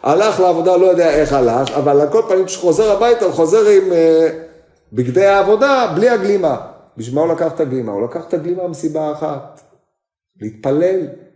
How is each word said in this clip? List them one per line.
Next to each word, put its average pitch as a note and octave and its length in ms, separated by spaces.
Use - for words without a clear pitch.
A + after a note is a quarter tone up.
הלך F#3 360
לעבודה, F3+ 380
לא F#3 80
יודע E3+ 240
איך C#3+ 240
הלך, B2+ 380
אבל C#3+ 300
על D3 80
כל A3+ 180
פנים, F#3+ 180
כשחוזר F3+ 460
הביתה, A3+ 340
הוא F3 80
חוזר F#3 360
עם, F#3+ 220
אה, E3 380
בגדי B2 320
העבודה, G#3+ 720
בלי A3 140
הגלימה. F#3+ 480
בשביל A#2+ 160
מה D3+ 60
הוא E3 120
לקח D#3+ 200
את - 60
הגלימה? B2+ 320
הוא G2+ 120
לקח D#3 240
את - 60
הגלימה F3+ 340
מסיבה D#3 440
אחת, D#3+ 500
להתפלל. D3 680